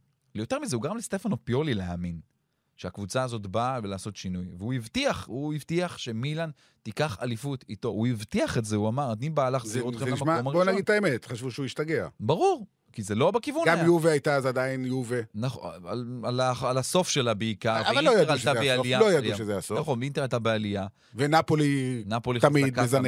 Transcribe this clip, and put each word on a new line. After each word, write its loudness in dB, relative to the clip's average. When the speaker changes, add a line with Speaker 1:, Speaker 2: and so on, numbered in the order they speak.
Speaker 1:
ליותר -4
מזה, -4
הוא -2
גרם -4
לסטפנו -4
פיולי 0
להאמין -4
שהקבוצה -6
הזאת -6
באה -2
ולעשות -8
שינוי. -6
והוא -4
הבטיח, -2
הוא -4
הבטיח -4
שמילאן -4
תיקח -2
אליפות -4
איתו. -6
הוא 0
הבטיח 0
את 0
זה, 0
הוא 2
אמר, -2
"אני -4
בא 2
להחזיר -2
Speaker 2:
זה, -2
Speaker 1:
אתכם -6
Speaker 2:
זה -4
Speaker 1:
למקום 0
Speaker 2:
נשמע, 4
Speaker 1:
הראשון." -2
Speaker 2:
בוא 4
נגיד 2
את -2
האמת, 2
חשבו -8
שהוא -6
השתגע. -4
Speaker 1:
ברור, 2
כי -8
זה -2
לא 6
בכיוון -2
Speaker 2:
גם 6
Speaker 1:
היה. 2
Speaker 2:
יובה 6
הייתה 2
אז 0
עדיין -2
יובה. -2
Speaker 1:
נכון, -6
על, -6
על -2
ה-, 2
על 0
הסוף 2
שלה 2
בעיקר, -2
Speaker 2:
אבל 2
Speaker 1:
ואינטר 4
Speaker 2:
לא 8
ידעו 8
Speaker 1:
עלתה 4
Speaker 2:
שזה 2
הסוף, 2
Speaker 1:
בעלייה, 2
Speaker 2:
לא 2
ידעו 4
Speaker 1:
עלייה. 0
Speaker 2:
שזה -4
הסוף. -4
Speaker 1:
נכון, -2
ואינטר -4
הייתה -2
בעלייה. 0
Speaker 2:
ונפולי 2
Speaker 1:
נפולי 0
Speaker 2:
תמיד 6
Speaker 1:
חזקה 2
Speaker 2:
מזנבת. 4